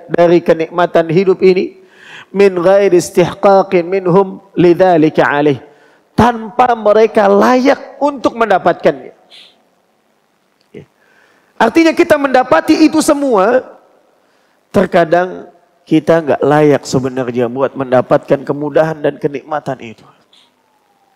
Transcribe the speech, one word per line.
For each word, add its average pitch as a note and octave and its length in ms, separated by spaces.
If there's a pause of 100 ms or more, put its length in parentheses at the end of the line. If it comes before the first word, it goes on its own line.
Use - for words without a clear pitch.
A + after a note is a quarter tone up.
dari F3 320
kenikmatan E3+ 720
hidup F#3 320
ini F#3 320 (560)
min G3 240
ghairi F#3+ 400
istihqaqin F#3 880
minhum F#3 560 (160)
lidzalika D#3+ 720
alaih. C#3+ 320 (560)
Tanpa A#3 640
mereka G#3+ 480
layak A#3+ 720
untuk C#4 400
mendapatkannya. E3+ 720 (1600)
Ya. - 140 (760)
Artinya D#4 320
kita E4 240
mendapati D4 720
itu D#4 160
semua, C4 640 (1040)
terkadang F3+ 800 (320)
kita E3 400
nggak C#3 220
layak D3 420
sebenarnya B2 640
buat C3 240
mendapatkan C3+ 720
kemudahan D3+ 560
dan C#3+ 160
kenikmatan C#3+ 640
itu. A2 240 (1080)